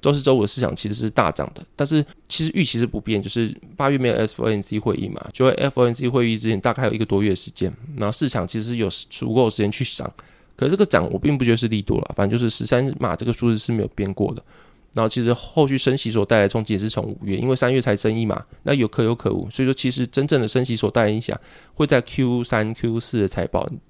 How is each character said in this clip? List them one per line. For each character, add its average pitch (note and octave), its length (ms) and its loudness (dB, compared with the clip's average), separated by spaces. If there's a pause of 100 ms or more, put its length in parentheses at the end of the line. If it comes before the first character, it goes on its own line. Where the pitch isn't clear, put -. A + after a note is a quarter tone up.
周 C#3+ 100 2
四 D3 80 2
周 C3+ 160 4
五 A#2+ 60 4
的 G2+ 60 2
市 - 120 -4
场 F#2 160 0
其 - 120 -8
实 G#2 80 -4
是 A2+ 120 -4
大 G#2 240 2
涨 - 220 -4
的， - 100 -20 (120)
但 C#3+ 120 0
是 D3+ 160 2 (240)
其 - 160 -2
实 D#3 120 0
预 F#3 80 4
期 A#2+ 160 0
是 A#2 80 2
不 G#2+ 120 -6
变， G#2 220 -2
就 F#2+ 80 -6
是 A2+ 260 -2 (220)
八 C#3 140 2
月 C#3 80 2
没 B2+ 80 2
有 A#2 80 2
F - 280 -2
O A2 60 2
M G#2+ 120 0
C G#2+ 180 -4
会 G#2 160 0
议 G2 140 -4
嘛， - 220 -12
就 - 140 2
会 C3 60 6
F - 280 -2
O B2 60 6
M A#2+ 80 2
C B2 160 -2
会 B2 180 2
议 A2+ 80 2
之 A2+ 140 -2
前 G#2+ 100 2
大 A#2 140 0
概 C3 140 0
有 - 40 0
一 A2 60 -4
个 A2 80 0
多 G2 160 2
月 G#2 80 2
的 F2+ 60 2
时 - 160 -8
间， F#2 200 -4 (240)
然 G#2 120 -2
后 G#2 40 -2
市 C#3+ 160 -2
场 - 200 -2
其 A2+ 120 -4
实 G#2+ 80 -6
是 A#2+ 100 -4
有 A2 120 0
足 - 460 -6
够 B2+ 80 6
的 A2 80 4
时 - 60 -8
间 G#2 140 2
去 B2+ 140 -4
涨。 - 260 -8 (440)
可 - 100 -2
是 C#3+ 60 2
这 F#3+ 60 0
个 G#3 60 4
涨 F#2 280 2
我 F#2 80 -2
并 C#3+ 180 2
不 C3 60 2
觉 A#2 80 4
得 A#2 60 4
是 A#2 100 0
利 G#2+ 160 0
多 A2 160 0
啦， - 160 -8
反 G2+ 120 2
正 G#2+ 80 0
就 A#2+ 80 2
是 A#2 60 2
十 A2+ 160 -4
三 C3 340 2
码 G2 160 -2
这 - 120 -6
个 A#2+ 40 0
数 A#2 200 2
字 A2 80 2
是 - 120 -4
没 A2+ 120 0
有 G#2+ 60 -2
变 G2 220 -4
过 F#2+ 220 0
的。 - 100 -12 (500)
然 A2+ 100 0
后 A2 60 2
其 A#2+ 140 -2
实 A#2 100 2
后 C#3+ 340 2
续 C3+ 80 0
升 C3 220 2
息 A#2 140 -4
所 G#2+ 120 2
带 A#2 120 2
来 G#2+ 80 6
的 G2+ 40 4
冲 A2 160 -2
击 A2 100 -2
也 G2+ 40 0
是 G#2 100 -2
从 G#2+ 160 -4
五 G#2 220 -8
月， G2 100 -2
因 A#2+ 120 -2
为 C3 80 2
三 B2+ 180 0
月 C3 80 2
才 G#2 140 0
升 A2 180 0
一 A2+ 140 0
码， G2+ 120 -2 (220)
那 C#3+ 140 0
有 B2 120 2
可 - 160 0
有 A2+ 120 2
可 - 180 -2
无， F#2 160 -4
所 C3 140 -2
以 - 20 2
说 C3 80 2
其 C3 160 0
实 B2 160 -2
真 C#3 220 0
正 C#3+ 120 4
的 A2+ 80 0
升 B2 160 0
息 B2 120 -2
所 A2 160 0
带 A#2+ 100 2
来 G#2+ 60 4
的 G#2+ 60 2
影 G#2+ 60 0
响 - 160 -4 (380)
会 D3 140 0
在 C#3 140 4
Q B2 420 0
三、 A2 320 -2
Q A#2 240 -2
四 A#2 220 -2
的 G2 60 2
财 - 200 -4
报 - 200 -2 (220)